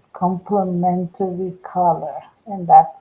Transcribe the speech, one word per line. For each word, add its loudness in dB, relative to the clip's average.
complementary -2
color, 0
and -8
that's 6